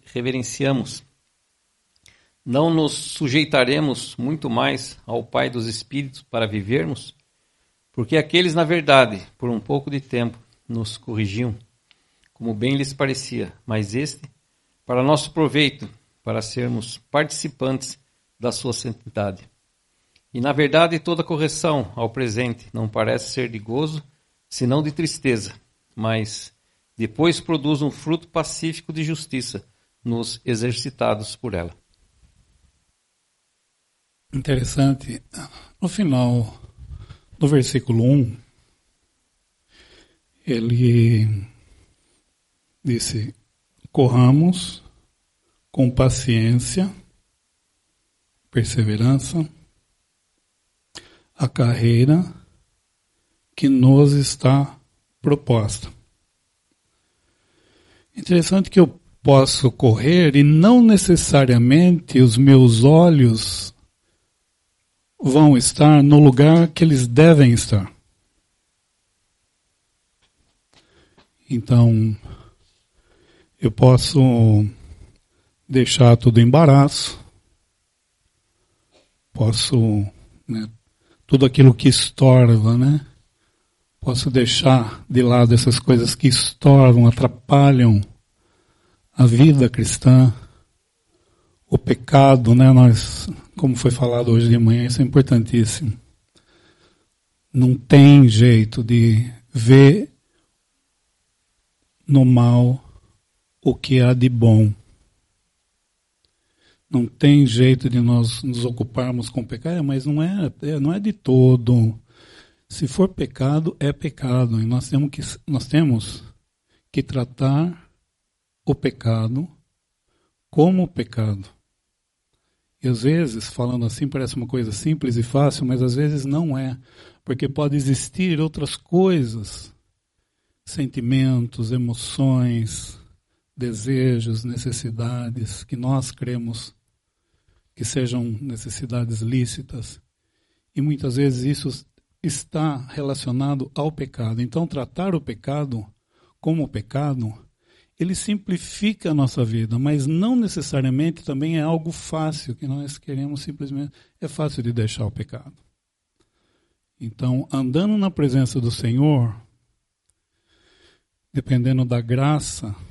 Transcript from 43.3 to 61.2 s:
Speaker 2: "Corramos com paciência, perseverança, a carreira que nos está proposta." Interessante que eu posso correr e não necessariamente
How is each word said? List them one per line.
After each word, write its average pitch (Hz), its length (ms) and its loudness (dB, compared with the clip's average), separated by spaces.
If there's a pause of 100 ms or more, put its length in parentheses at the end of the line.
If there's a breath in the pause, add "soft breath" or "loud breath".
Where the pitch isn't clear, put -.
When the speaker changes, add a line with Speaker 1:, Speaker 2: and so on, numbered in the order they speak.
Speaker 2:
"Corramos 131 920 2 (880)
com 131 180 0
paciência, 123 1000 -2 (1600)
perseverança, 120 960 -2 (1900 loud breath)
a 131 120 -4
carreira 120 760 0 (1300)
que 139 140 -2
nos 135 440 4
está 139 640 -2 (460)
proposta." 123 720 -4 (2250)
Interessante 180 540 -2
que - 100 2
eu 156 200 2 (240)
posso 135 480 2
correr 135 640 2
e 143 80 6
não 180 400 6
necessariamente 156 1400 4